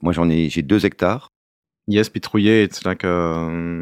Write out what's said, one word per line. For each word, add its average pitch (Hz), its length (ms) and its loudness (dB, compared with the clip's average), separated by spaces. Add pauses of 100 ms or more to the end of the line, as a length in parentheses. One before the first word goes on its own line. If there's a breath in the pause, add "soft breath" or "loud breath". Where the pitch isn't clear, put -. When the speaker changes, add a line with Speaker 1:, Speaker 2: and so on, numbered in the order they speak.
Speaker 1:
Moi, 87 120 0
j'en 85 180 2
ai, 80 180 2
j'ai 80 140 -4
deux 101 240 2
hectares. 98 420 -2 (600)
Speaker 2:
Yes, 107 200 2
Pitrouillet, 107 560 2
it's - 200 -6
like 92 200 -4
a, 82 460 -2 (320)